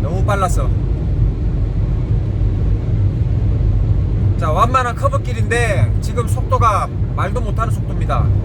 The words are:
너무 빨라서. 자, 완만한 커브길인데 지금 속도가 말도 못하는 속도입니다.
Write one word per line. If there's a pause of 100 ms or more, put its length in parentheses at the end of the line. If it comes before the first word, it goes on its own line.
너무
빨라서. (3750)
자,
완만한
커브길인데 (100)
지금
속도가 (280)
말도
못하는
속도입니다. (180)